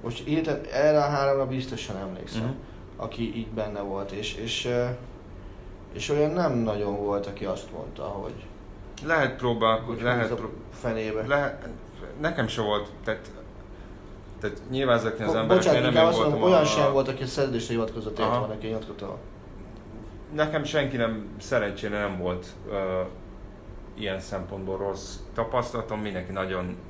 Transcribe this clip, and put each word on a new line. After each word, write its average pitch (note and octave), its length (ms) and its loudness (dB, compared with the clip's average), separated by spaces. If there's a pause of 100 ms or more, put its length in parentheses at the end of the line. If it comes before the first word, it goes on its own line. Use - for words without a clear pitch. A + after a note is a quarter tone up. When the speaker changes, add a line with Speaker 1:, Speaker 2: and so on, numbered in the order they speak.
Speaker 1:
Most A#2+ 220 -6
hirtelen D#3 360 2 (100)
erre D3+ 320 6
a C#3+ 60 4
háromra C#3 380 4
biztosan B2+ 500 -4
emlékszem, F#2+ 460 -4
Speaker 2:
Mhm. B2+ 100 0 (420)
Speaker 1:
aki A2+ 420 -4
így A2+ 100 -4
benne G#2 340 -2
volt, G2 300 -4
és, G2+ 240 -4
és, A2+ 300 -4
ö, B2 200 2 (1080)
és - 160 -4
olyan D3+ 220 4
nem E3 260 2
nagyon G#2 460 2
volt, G2+ 220 2
aki G2+ 200 -6
azt F#2+ 260 -4
mondta, - 320 -8
hogy G2+ 300 -6 (720)
Speaker 2:
Lehet D3+ 300 2
próbálko-, A2+ 500 4
Speaker 1:
hogy A2+ 160 -4
Speaker 2:
lehet A#2+ 200 4
Speaker 1:
húzza A2+ 140 2
Speaker 2:
pró-, A2 160 -6 (200)
Speaker 1:
fenébe. A2 560 -2
Speaker 2:
lehet, C#3+ 400 2 (540)
nekem D3+ 260 0
se - 140 -2
volt, G#2 280 2 (140)
tehát, - 280 -4 (1080)
tehát - 300 -4
nyilván B2+ 280 6
ezeknél A2 300 0
az A2 60 2
Speaker 1:
Bo-, A2+ 60 4
Speaker 2:
embereknél F3+ 340 8
Speaker 1:
bocsánat, C#3 80 6
Speaker 2:
nem B2+ 100 4
Speaker 1:
inkább D#3+ 120 8
Speaker 2:
én E3 60 10
Speaker 1:
azt E3 100 4
mondom, D3+ 200 4
Speaker 2:
voltam F3+ 200 8
Speaker 1:
olyan D3+ 60 8
Speaker 2:
a - 40 4
Speaker 1:
sem C#3 220 6
volt, C3+ 160 4
aki C3+ 160 -2
a B2+ 40 -4
szerződésre B2 460 0
hivatkozott, A2 460 -2
Speaker 2:
Aha. A2+ 160 4
Speaker 1:
értem, G#2+ 220 0
aki A2 100 -6
nyilatkozott. G#2 500 -6 (1160)
Speaker 2:
Nekem D3+ 300 2
senki C3+ 340 2
nem, A2 320 0 (100)
szerencsére G#2 600 0
nem G2 180 0
volt, F2+ 280 -2 (240)
ö, F#2+ 320 0 (960)
ilyen G2 220 -2
szempontból F#2+ 580 -4
rossz G2 380 -4 (180)
tapasztalatom, A2+ 680 0
mindenki F#2+ 320 -4
nagyon F#2 460 -2 (120)